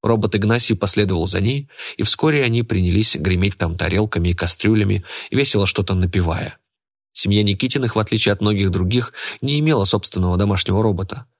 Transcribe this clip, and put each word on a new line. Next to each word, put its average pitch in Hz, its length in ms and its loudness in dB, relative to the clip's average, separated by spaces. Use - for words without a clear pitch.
Робот 110 320 0
Игнасий 107 400 2
последовал 95 520 0
за 92 120 0
ней, 135 300 -2
и - 60 -2
вскоре 147 400 0
они 117 200 2
принялись 92 520 2
греметь 92 420 0
там 85 200 -2
тарелками 87 520 0
и 87 40 2
кастрюлями, 101 720 0
весело 120 340 2
что-то 95 280 -2
напевая. 90 640 0
Семья 104 300 0
Никитиных, 117 520 -2
в 113 40 2
отличие 107 340 0
от 98 80 -4
многих 101 300 2
других, 95 420 0
не 143 180 -2
имела 147 260 2
собственного 92 500 0
домашнего 98 480 0
робота. 95 420 -2